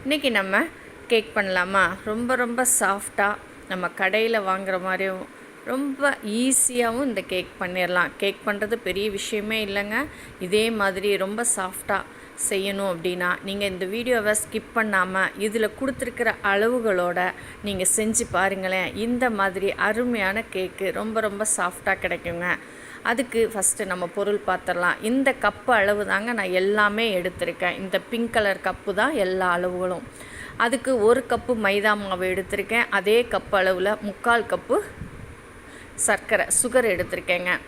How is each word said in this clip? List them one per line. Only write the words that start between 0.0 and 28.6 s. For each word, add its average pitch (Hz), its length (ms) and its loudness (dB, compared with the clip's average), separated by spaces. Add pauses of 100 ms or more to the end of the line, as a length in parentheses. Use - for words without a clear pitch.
இன்னைக்கு 285 320 2
நம்ம 196 240 4 (500)
கேக் 220 260 4
பண்ணலாமா? 190 460 4 (260)
ரொம்ப, 240 340 0
ரொம்ப 240 180 0 (180)
சாஃப்டா, 202 500 0 (420)
நம்ம 180 200 -2 (100)
கடையில 220 480 2
வாங்குற 190 280 0 (100)
மாதிரியும் 185 360 -2 (480)
ரொம்ப 269 420 0 (280)
ஈஸியாவும் 247 720 2
இந்த 196 220 -4
கேக் 180 280 -4
பண்ணிடலாம். 180 520 0 (100)
கேக் 196 240 -2
பண்றது 208 320 -2 (100)
பெரிய 196 180 -2 (100)
விஷயமே 214 500 -4
இல்லைங்க. 202 320 -2 (480)
இதே 214 180 4 (160)
மாதிரி 196 300 2 (140)
ரொம்ப 214 200 -2 (100)
சாஃப்டா 190 440 -2 (500)
செய்யணும் 196 440 0
அப்படின்னா, 180 400 -2 (160)
நீங்க 202 240 -2
இந்த 185 140 -4 (100)
வீடியோவை 226 380 2 (100)
ஸ்கிப் - 340 -6
பண்ணாம, 190 480 2 (220)
இதுல 214 200 2 (120)
கொடுத்துருக்கிற 254 500 -2 (220)
அளவுகளோட 202 680 2 (480)
நீங்க 185 200 0 (100)
செஞ்சு 220 300 0 (100)
பாருங்களேன். 185 520 0 (180)
இந்த 247 180 0 (160)
மாதிரி 190 300 0 (180)
அருமையான 220 680 0
கேக்கு 185 340 -2 (120)
ரொம்ப, 220 280 -2
ரொம்ப 202 180 -4 (120)
சாஃப்டா 185 360 -2 (100)
கிடைக்குங்க. 175 440 -4 (640)
அதுக்கு 240 300 0 (120)
ஃபஸ்ட்டு 196 380 0
நம்ம 180 140 -2 (100)
பொருள் 202 320 2
பார்த்துடலாம். 180 640 0
இந்த 269 220 4 (120)
கப்பு 208 360 0
அளவு 208 320 4
தாங்க 208 260 0
நான் 185 240 -2
எல்லாமே 208 440 4 (120)
எடுத்திருக்கேன். 175 640 -2
இந்த 190 160 -4 (140)
பிங்க் 233 260 -2
கலர் 196 300 2